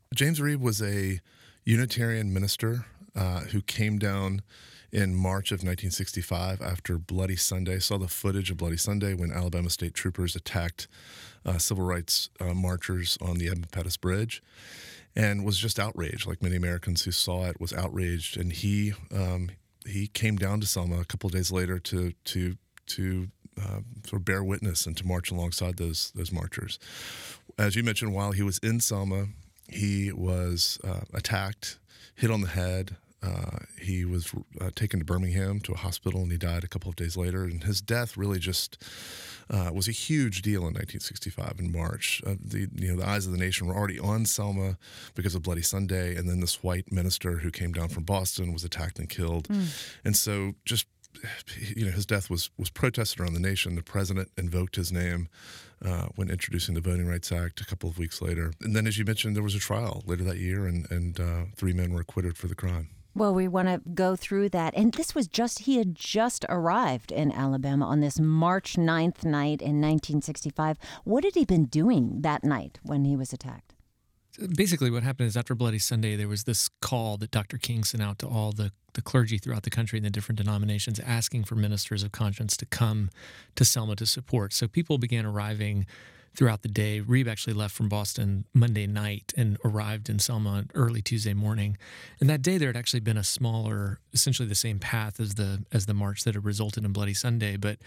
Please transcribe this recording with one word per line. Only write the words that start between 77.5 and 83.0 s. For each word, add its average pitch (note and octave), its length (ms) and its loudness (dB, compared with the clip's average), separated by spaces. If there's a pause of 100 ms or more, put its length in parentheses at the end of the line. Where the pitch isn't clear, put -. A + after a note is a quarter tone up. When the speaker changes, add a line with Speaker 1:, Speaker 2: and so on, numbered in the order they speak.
Speaker 3:
King A2+ 280 0
sent A2 180 0
out G2+ 160 -2
to - 80 -6
all G#2+ 240 0
the, G#2 220 -2 (220)
the A#2 60 -2
clergy A2+ 380 4
throughout A2 240 -4
the A2 80 -2
country A2+ 260 -2
and G#2+ 80 -2
the G#2 60 0
different G#2 280 -2
denominations G#2 600 0
asking A#2 460 0
for A2+ 100 -6
ministers G#2 480 0
of G2+ 80 -4
conscience G#2 460 0
to - 100 -8
come G#2+ 440 2 (440)